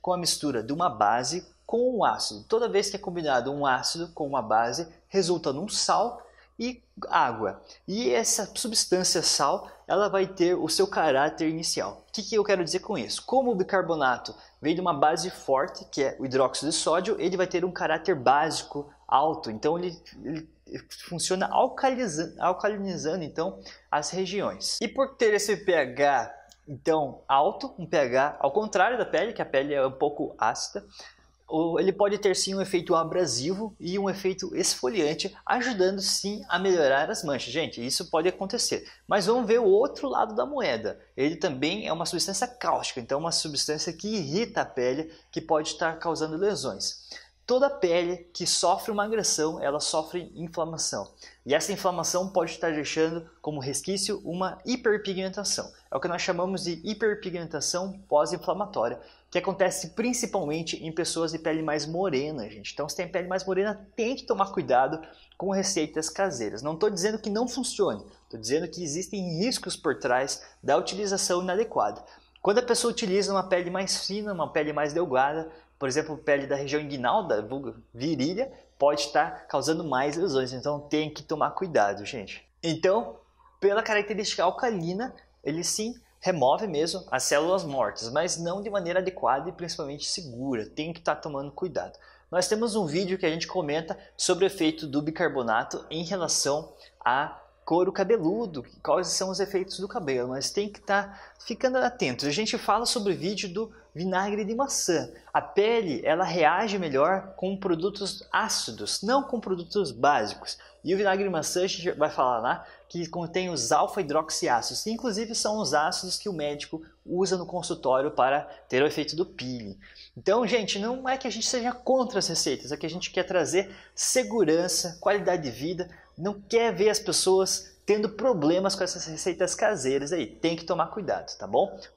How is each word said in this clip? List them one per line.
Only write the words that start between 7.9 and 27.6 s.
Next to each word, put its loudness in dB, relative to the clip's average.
essa 2
substância 2
sal, 2
ela 4
vai 2
ter 2
o -2
seu 4
caráter 2
inicial. -4
O -16
que -6
que -6
eu 4
quero 2
dizer -2
com -4
isso? -6
Como 2
o 2
bicarbonato 0
vem 2
de -2
uma 0
base 2
forte, -2
que -2
é 0
o -6
hidróxido 2
de 0
sódio, 2
ele 0
vai 2
ter 0
um -2
caráter 0
básico 2
alto. 2
Então 0
ele, -6
ele -8
funciona -2
alcaliza-, 0
alcalinizando -2
então -6
as 0
regiões. -4
E 0
por -2
ter 4
esse 2
P 2
H, 2
então, 0
alto, 2